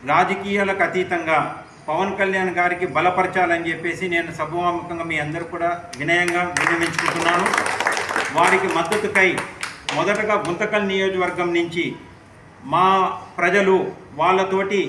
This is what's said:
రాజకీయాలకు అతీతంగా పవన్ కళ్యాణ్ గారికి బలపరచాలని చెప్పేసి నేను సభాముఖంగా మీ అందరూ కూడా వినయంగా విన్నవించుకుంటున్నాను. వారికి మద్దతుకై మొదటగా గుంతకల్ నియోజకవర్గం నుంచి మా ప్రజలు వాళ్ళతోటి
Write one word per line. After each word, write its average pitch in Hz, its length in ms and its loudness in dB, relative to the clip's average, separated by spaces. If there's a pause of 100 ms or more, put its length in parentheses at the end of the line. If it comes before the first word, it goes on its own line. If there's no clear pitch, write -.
(140)
రాజకీయాలకు 190 680 2
అతీతంగా 170 560 0 (500)
పవన్ 185 300 -2
కళ్యాణ్ 190 400 0
గారికి 180 260 0 (120)
బలపరచాలని 175 760 2
చెప్పేసి 170 360 -4
నేను 170 240 0 (100)
సభాముఖంగా 170 680 -2
మీ 156 140 -2
అందరూ 170 300 -6
కూడా 170 160 0 (280)
వినయంగా 175 460 2 (140)
విన్నవించుకుంటున్నాను. 170 880 0 (880)
వారికి 185 400 4
మద్దతుకై 190 520 2 (680)
మొదటగా 208 400 0 (100)
గుంతకల్ 202 420 0
నియోజకవర్గం 185 720 0
నుంచి 170 260 0 (920)
మా 180 140 6 (500)
ప్రజలు 190 380 4 (460)
వాళ్ళతోటి 196 680 2